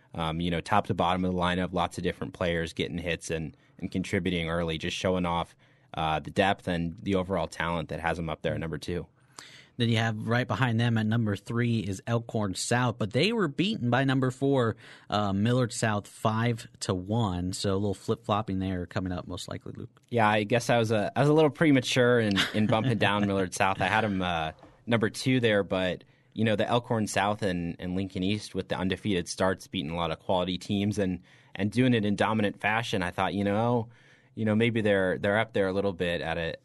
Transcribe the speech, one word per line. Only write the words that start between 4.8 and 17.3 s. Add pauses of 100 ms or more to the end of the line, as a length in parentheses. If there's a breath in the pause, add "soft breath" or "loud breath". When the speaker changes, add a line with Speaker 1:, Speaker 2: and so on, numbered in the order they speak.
Speaker 1:
showing
off, (400 soft breath)
uh,
the
depth
and
the
overall
talent
that
has
them
up
there
at
number
two. (720 loud breath)
Speaker 2:
Then
you
have
right
behind
them
at
number
three
is
Elkhorn
South,
but
they
were
beaten
by
number
four, (340 loud breath)
uh,
Millard
South,
five (140)
to
one.